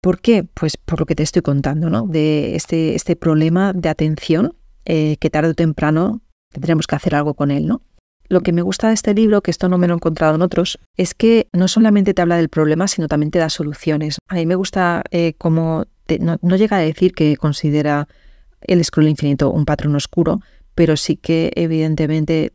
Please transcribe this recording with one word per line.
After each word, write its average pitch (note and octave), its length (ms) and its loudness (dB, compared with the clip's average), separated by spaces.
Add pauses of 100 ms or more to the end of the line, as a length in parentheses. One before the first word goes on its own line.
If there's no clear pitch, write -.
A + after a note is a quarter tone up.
¿Por F3+ 200 0
qué? A3 240 2
Pues - 320 -6
por - 240 -6
lo D#3+ 60 -2
que D#3+ 80 -2
te D3+ 80 -2
estoy E3 200 0
contando, D3 480 -2
¿no? G#3 160 -2
De D#3 500 0
este, D#3+ 380 -2
este - 220 -2
problema E3 560 2
de F3 160 -4
atención, D#3 680 0 (300)
eh, D#3 340 0
que - 120 -2
tarde D#3 200 0
o D#3 40 -2
temprano E3 680 0 (320)
tendremos D3 340 -2
que - 80 -2
hacer D#3 200 -2
algo D3 200 0
con C#3+ 160 -2
él, C#3+ 160 -2
¿no? G#3 160 -2 (460)
Lo F#3 120 4
que F3 120 -2
me E3+ 100 2
gusta F#3+ 260 -2
de A3+ 60 2
este G#3+ 180 -2
libro, G#3 300 2
que - 80 -4
esto F3+ 180 -2
no F3+ 80 2
me F3+ 100 4
lo F3 60 2
he E3+ 40 0
encontrado D#3 380 0
en D#3+ 60 0
otros, - 380 -2 (180)
es F3+ 180 -2
que A3+ 380 2
no F3+ 160 2
solamente G#3 460 4
te F#3 80 0
habla E3+ 160 2
del E3 100 2
problema, D#3 400 0
sino E3 180 -4
también D3+ 240 -2
te F3+ 80 0
da D#3+ 120 0
soluciones. D3+ 680 -4 (120)
A F#3 80 -6
mí E3 100 -2
me E3+ 80 2
gusta, F#3 560 -2
eh, E3+ 260 0
cómo D#3+ 480 0 (220)
te, D#3+ 120 -2
no, E3+ 220 -2
no F3 160 2
llega G#3 220 2
a - 20 2
decir D#3+ 320 0
que D3+ 240 2
considera D3 720 0 (540)
el F3 200 2
scroll D#3 260 2
infinito C#3+ 420 0
un D3+ 160 0
patrón D3 280 -2
oscuro, D#3+ 460 0 (340)
pero D#3 220 2
sí - 200 -2
que E3 380 -2
evidentemente D#3 1000 0